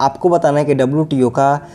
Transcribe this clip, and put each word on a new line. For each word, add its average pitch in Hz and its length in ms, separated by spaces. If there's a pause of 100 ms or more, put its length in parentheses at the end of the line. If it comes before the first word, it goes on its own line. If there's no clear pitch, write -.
आपको 139 280
बताना 160 300
है 147 60
कि 143 80
डब्ल्यू 135 300
टी 156 180
ओ 123 80
का 139 300 (160)